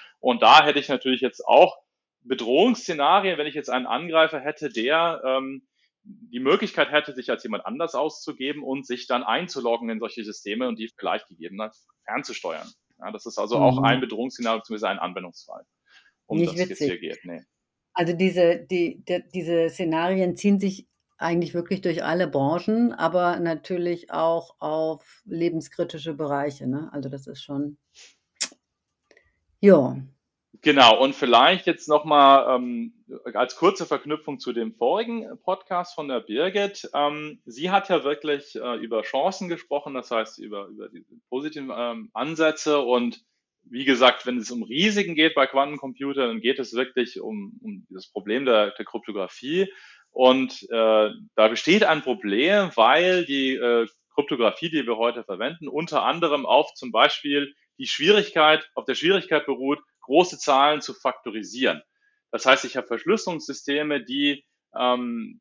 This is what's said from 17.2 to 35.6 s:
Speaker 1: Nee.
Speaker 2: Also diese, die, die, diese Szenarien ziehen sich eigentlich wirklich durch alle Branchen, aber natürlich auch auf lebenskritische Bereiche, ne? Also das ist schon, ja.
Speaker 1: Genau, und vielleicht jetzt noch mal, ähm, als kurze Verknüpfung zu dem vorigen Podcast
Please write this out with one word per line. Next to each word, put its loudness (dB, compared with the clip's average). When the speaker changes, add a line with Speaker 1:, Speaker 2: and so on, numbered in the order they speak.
Speaker 1:
Nee. -14
Speaker 2:
Also -2
diese, 2
die, -4
die, -4
diese -2
Szenarien -2
ziehen 2
sich -6
eigentlich -2
wirklich -6
durch -4
alle -2
Branchen, 0
aber 0
natürlich -4
auch -2
auf -6
lebenskritische -6
Bereiche, -4
ne? -6
Also -10
das -14
ist -18
schon, -8
ja. 6
Speaker 1:
Genau, 8
und 4
vielleicht 4
jetzt -2
noch 4
mal, 8
ähm, -6
als -2
kurze 2
Verknüpfung -6
zu -8
dem -6
vorigen -2
Podcast -6